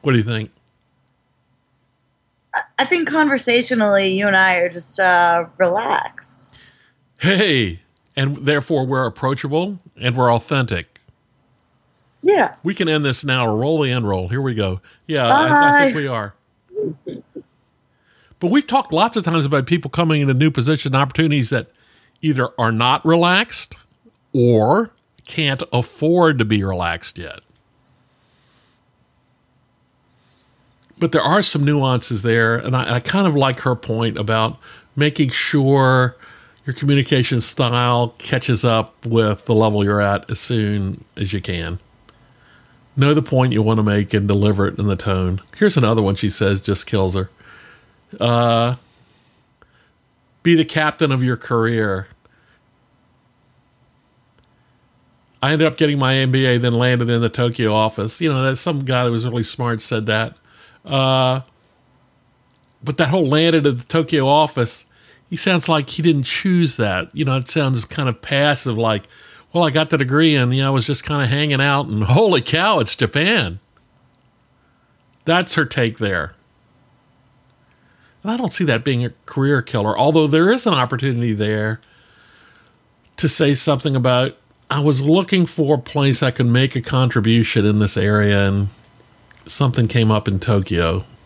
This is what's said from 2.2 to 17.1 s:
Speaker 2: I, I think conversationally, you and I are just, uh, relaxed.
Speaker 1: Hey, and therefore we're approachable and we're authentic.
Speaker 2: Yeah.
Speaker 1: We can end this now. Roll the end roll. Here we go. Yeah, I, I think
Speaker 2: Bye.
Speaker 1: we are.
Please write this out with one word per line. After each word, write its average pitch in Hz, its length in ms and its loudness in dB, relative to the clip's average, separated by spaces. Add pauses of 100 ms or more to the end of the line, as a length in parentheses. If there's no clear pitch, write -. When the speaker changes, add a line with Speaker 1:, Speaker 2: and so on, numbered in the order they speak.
Speaker 2:
I, - 60 -4 (180)
I 269 60 2
think 339 220 -2
conversationally, 240 1000 0
you 190 200 0
and 196 80 2
I 190 200 4
are 175 140 0
just, 170 300 -14
uh, 175 460 4 (120)
relaxed. - 960 -4 (680)
Speaker 1:
Hey, 147 640 0 (340)
and 139 220 -2
therefore 143 480 -2
we're 131 200 -2
approachable 147 760 -4 (160)
and 120 220 -2
we're 123 160 4
authentic. 117 680 -2 (1300)
Speaker 2:
Yeah. 349 380 2
Speaker 1:
We 185 100 -4
can 170 140 -2
end 156 160 0
this 135 220 -2
now. 127 200 0
Roll 131 360 0
the 131 100 0
end 120 160 -2
roll. 92 220 -2
Here 127 120 -4
we 131 120 -4
go. 95 260 -2 (280)
Yeah, 139 200 0
I, 294 520 4
I - 40 -
think 262 100 2
Speaker 2:
Bye. 160 60 -4
Speaker 1:
we 143 80 -4
are. 107 260 -6 (2000)